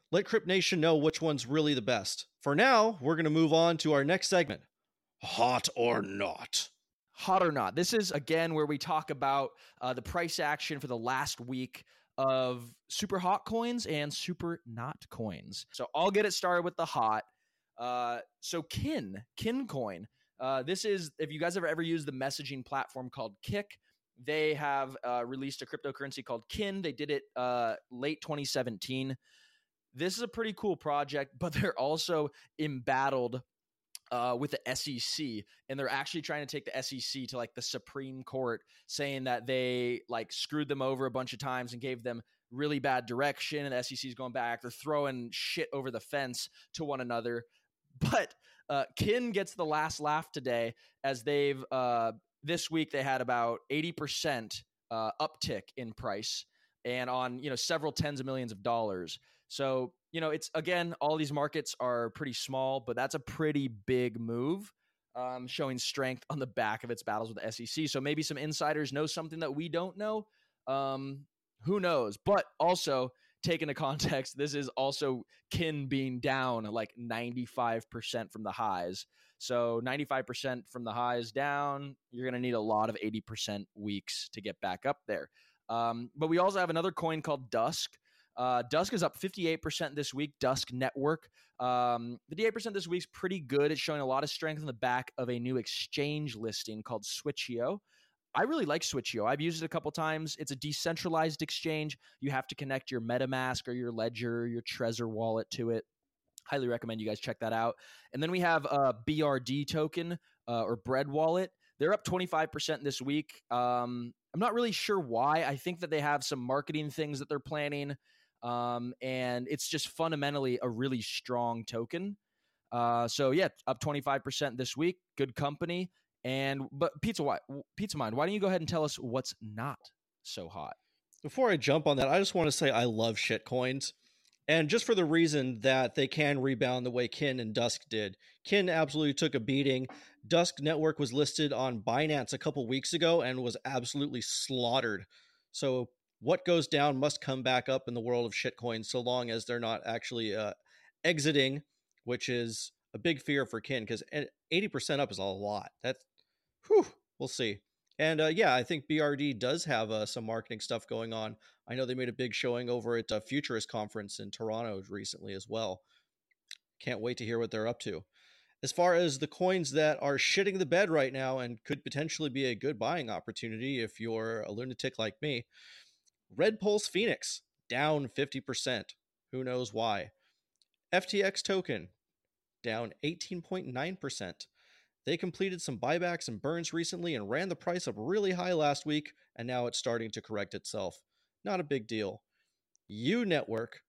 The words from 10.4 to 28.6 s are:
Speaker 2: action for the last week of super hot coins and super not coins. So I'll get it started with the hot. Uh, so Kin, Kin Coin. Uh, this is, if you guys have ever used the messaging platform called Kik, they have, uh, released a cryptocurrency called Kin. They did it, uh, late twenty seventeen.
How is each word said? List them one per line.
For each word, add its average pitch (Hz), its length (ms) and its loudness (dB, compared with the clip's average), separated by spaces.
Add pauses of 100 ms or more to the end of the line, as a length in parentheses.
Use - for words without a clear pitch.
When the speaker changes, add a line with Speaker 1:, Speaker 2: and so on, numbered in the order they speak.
Speaker 2:
action 147 400 0
for 135 80 -6
the 120 100 -2
last 131 420 0
week 127 440 -6 (340)
of 127 560 2 (140)
super 196 320 -2
hot 185 240 2
coins 233 420 -2
and 147 260 0
super 170 540 -4
not 120 420 -8
coins. 98 640 -8
So - 220 -6
I'll 175 160 4
get 208 160 4
it 185 80 0
started 180 280 2
with 170 140 -2
the 170 80 0
hot. 110 380 2 (560)
Uh, 120 400 -2 (220)
so 165 240 -4
Kin, 120 580 -4 (140)
Kin 240 320 -2
Coin. 104 400 -6 (300)
Uh, 131 240 0
this 185 220 -2
is, 185 340 0
if 151 140 -2
you 151 80 -6
guys 175 140 2
have 180 100 0
ever 160 160 2
used 165 260 0
the 143 60 -4
messaging 131 500 -4
platform 131 460 -4
called 113 340 -8
Kik, - 360 -4 (440)
they 156 300 2
have, 139 500 0
uh, 123 220 0
released 135 380 -6
a 131 40 -10
cryptocurrency 139 560 -6
called 117 280 -6
Kin. 196 320 -4
They 160 100 -2
did 147 180 -4
it, 139 120 0 (140)
uh, 123 400 2 (140)
late 139 300 -4
twenty 147 240 -4
seventeen. 131 720 -2 (800)